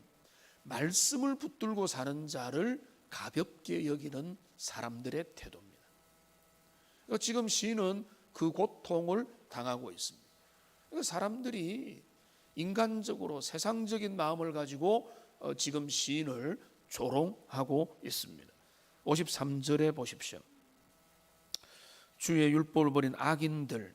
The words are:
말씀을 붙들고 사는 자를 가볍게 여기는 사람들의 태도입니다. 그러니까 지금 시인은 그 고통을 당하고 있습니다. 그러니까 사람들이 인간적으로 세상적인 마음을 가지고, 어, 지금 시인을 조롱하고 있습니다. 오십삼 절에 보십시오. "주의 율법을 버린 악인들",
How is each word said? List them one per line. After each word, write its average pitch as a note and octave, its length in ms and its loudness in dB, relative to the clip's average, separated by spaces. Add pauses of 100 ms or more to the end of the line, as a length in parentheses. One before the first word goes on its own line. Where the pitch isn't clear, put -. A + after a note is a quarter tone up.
(640)
말씀을 B3 720 2
붙들고 A3 500 -2
사는 C#3+ 400 -4
자를 D3 560 -2 (260)
가볍게 - 800 -4
여기는 D3 500 -4 (200)
사람들의 B2 680 -6 (100)
태도입니다. - 440 -18 (1300)
그러니까 G#3+ 120 -2
지금 A3+ 300 0
시인은 G#3 560 2 (280)
그 D#3+ 180 2
고통을 F3+ 760 0 (220)
당하고 B2 420 -4
있습니다. - 380 -10 (640)
그러니까 D#4 140 -4
사람들이 G#3+ 1000 -4 (540)
인간적으로 G3 840 -2
세상적인 G#3 760 -2
마음을 E3 360 0
가지고, D3+ 580 2 (280)
어, C#3+ 160 -4
지금 D3 340 -2
시인을 C#3+ 720 -2 (280)
조롱하고 C#3 1160 0
있습니다. - 480 -8 (560)
오십삼 C#3 540 2
절에 D3+ 300 4
보십시오. - 460 -8 (1800)
"주의 D#3 340 6
율법을 D#3 400 6
버린 C3+ 240 4
악인들", D3 800 0